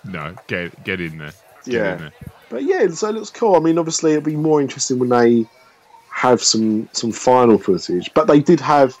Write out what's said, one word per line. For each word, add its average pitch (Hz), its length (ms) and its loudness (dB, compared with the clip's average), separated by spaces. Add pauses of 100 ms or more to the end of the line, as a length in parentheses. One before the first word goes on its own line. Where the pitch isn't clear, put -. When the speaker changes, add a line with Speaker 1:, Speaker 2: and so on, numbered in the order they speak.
Speaker 1:
No, 85 320 -12 (120)
get, 87 360 -10
get 95 180 -8
in 80 160 -10
there. 76 160 -16 (320)
Get 127 80 -8
Speaker 2:
Yeah. 104 200 -4
Speaker 1:
in 87 60 -12
there. 78 120 -16 (380)
Speaker 2:
But 214 140 -10
yeah, 330 240 0
so 175 220 -4
it 214 40 -4
looks 220 160 -10
cool. 208 260 0
I 165 40 6
mean, 165 180 0
obviously 160 360 -2
it'll 151 100 -2
be 156 120 -4
more 151 240 2
interesting 135 380 -4
when 127 120 -2
they 120 360 4 (640)
have 123 320 0
some, 110 520 -2
some 117 180 -6
final 120 480 4
footage. 87 560 -4
But - 100 2
they 147 140 6
did 156 220 4
have, 143 400 2